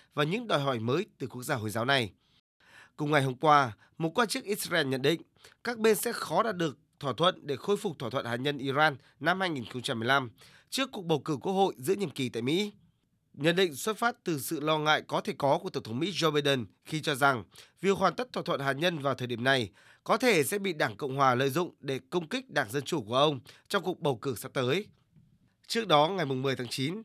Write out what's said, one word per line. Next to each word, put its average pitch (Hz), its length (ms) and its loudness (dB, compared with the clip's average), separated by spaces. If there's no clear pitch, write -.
và 151 100 0
những 214 240 -2
đòi 185 120 2
hỏi 139 200 0
mới 131 260 0
từ 135 100 -8
quốc 123 160 -12
gia 147 120 -2
Hồi 110 140 -4
giáo 113 160 -2
này. 127 260 2
Cùng 147 160 -2
ngày 147 120 4
hôm 131 120 -2
qua, 143 360 6
một 165 120 -2
quan 233 180 2
chức 262 160 -4
Israel 175 440 -2
nhận 131 140 -2
định 156 200 2
các 233 160 -6
bên 214 160 6
sẽ - 180 -2
khó 180 300 0
đạt 220 140 -4
được 165 200 -2
thỏa 135 140 -2
thuận 170 340 0
để 143 80 -4
khôi 202 220 -2
phục 202 220 -6
thỏa 123 100 -6
thuận 123 160 -4
hạt 117 100 -4
nhân 143 220 -2
Iran 139 380 2
năm 170 200 0
hai 190 100 -2
nghìn 135 160 -6
không 123 160 -10
trăm 117 180 -4
mười 113 80 -4
lăm 131 220 2
trước 262 200 -4
cuộc 214 100 -10
bầu 165 180 0
cử 156 220 -4
quốc 190 120 -2
hội 190 240 2
giữa 147 180 -2
nhiệm 196 140 -4
kỳ 131 200 -4
tại 113 120 -6
Mỹ. 175 300 0
Nhận 160 220 0
định 180 200 0
xuất 208 220 -6
phát 233 260 -2
từ 160 160 -2
sự 143 200 -6
lo 156 200 0
ngại 151 280 2
có 160 140 -2
thể 196 160 -6
có 143 200 4
của 180 120 -6
Tổng 143 140 -6
thống 113 160 -6
Mỹ 180 120 -2
Joe 156 200 0
Biden 143 340 0
khi 156 160 -6
cho 147 140 -2
rằng 131 280 4
việc 196 160 2
hoàn 175 180 2
tất 247 180 -6
thỏa 185 100 -4
thuận 151 160 -2
hạt 139 140 0
nhân 165 260 -2
vào 135 160 -2
thời 123 120 -6
điểm 120 160 -4
này 127 260 2
có 208 140 2
thể 226 260 4
sẽ 202 160 -4
bị 196 140 -2
Đảng 151 220 0
Cộng 131 200 -6
hòa 135 200 6
lợi 135 140 2
dụng 160 300 -2
để 135 200 -6
công 175 180 -2
kích 262 220 -6
Đảng 135 220 -2
Dân 139 120 -2
chủ 160 180 -2
của 107 140 -2
ông 143 240 4
trong 196 140 0
cuộc 185 160 -4
bầu 147 160 0
cử 123 200 -4
sắp 123 180 -12
tới. 143 320 0
Trước 226 200 -2
đó, 156 220 6
ngày 185 160 0
mười 135 300 0
tháng 120 120 -6
chín, 151 380 -4